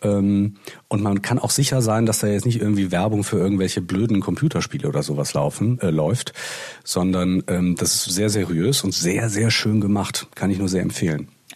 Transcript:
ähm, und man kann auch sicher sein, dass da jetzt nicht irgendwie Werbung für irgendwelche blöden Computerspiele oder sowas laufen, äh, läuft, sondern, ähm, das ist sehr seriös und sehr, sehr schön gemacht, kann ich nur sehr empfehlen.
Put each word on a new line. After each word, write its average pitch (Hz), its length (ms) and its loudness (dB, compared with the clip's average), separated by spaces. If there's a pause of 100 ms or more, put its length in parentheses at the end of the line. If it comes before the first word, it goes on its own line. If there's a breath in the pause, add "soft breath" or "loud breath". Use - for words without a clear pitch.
ähm, 101 540 2 (340 loud breath)
und 107 140 0
man 101 180 0
kann 120 160 0
auch - 140 -2
sicher 135 300 2
sein, 113 240 2
dass - 140 0
da 110 80 0
jetzt 101 180 0
nicht 113 160 0
irgendwie 101 300 2
Werbung 101 320 2
für 101 140 0
irgendwelche 95 440 2
blöden 98 400 0
Computerspiele - 680 -2
oder 73 160 0
sowas 71 320 -4
laufen, 98 460 0
äh, 87 100 0
läuft, 78 420 0 (500 loud breath)
sondern, 92 640 0
ähm, 90 300 2
das 85 160 0
ist 92 220 -2
sehr 104 140 2
seriös 98 560 0
und 92 80 -2
sehr, 156 360 0
sehr 110 220 2
schön 107 300 2
gemacht, 98 540 0
kann 95 140 0
ich 92 80 0
nur 98 120 0
sehr 90 120 0
empfehlen. 90 460 -2 (280)